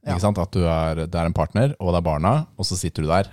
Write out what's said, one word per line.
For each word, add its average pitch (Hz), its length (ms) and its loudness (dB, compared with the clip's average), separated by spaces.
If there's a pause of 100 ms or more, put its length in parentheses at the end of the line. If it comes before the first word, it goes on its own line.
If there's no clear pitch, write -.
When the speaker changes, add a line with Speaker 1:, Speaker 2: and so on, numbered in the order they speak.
Speaker 1:
Ikke 90 140 -2
Speaker 2:
Ja. - 0 -
Speaker 1:
sant? 98 200 2
At 87 120 -2
du 90 160 0
er, 80 280 0 (120)
det 85 80 -8
er 85 120 0
en 85 60 0
partner, 110 460 0
og 87 160 0
det 87 40 4
er 82 120 0
barna, 101 360 2 (120)
og - 80 -4
så 90 100 -4
sitter 82 260 -4
du 76 60 -2
der. 95 240 2